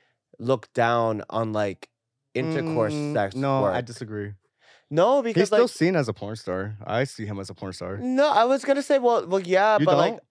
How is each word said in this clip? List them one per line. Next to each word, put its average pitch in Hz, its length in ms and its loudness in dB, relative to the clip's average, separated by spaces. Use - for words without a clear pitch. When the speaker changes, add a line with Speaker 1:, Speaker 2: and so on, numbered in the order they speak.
Speaker 1:
look 120 360 -4
down 117 560 0
on, 113 240 -2
like, 104 360 -4
intercourse 156 600 -2
Speaker 2:
Mm, 147 200 -4
Speaker 1:
sex 101 220 -2
Speaker 2:
no, 135 300 0
I 98 120 0
Speaker 1:
work. 123 80 -6
Speaker 2:
disagree. 107 480 -10
Speaker 1:
No, 220 300 4
Speaker 2:
He's 233 120 -2
Speaker 1:
because, 196 160 4
Speaker 2:
still 214 140 6
Speaker 1:
like 240 60 0
Speaker 2:
seen 180 260 0
as 143 120 2
a 123 60 -2
porn 104 220 -10
star. 101 500 -6
I 117 180 0
see 113 220 -10
him 104 140 -8
as 95 100 -10
a 95 40 -14
porn 95 200 -10
star. 90 240 -10
Speaker 1:
No, 254 340 2
I 226 140 4
was 262 180 0
gonna 277 200 0
say, 277 160 2
well, 240 280 2
well, 190 140 0
yeah, 190 380 4
Speaker 2:
You 147 60 2
Speaker 1:
but, 175 120 4
like, 165 160 2
Speaker 2:
don't? - 180 -18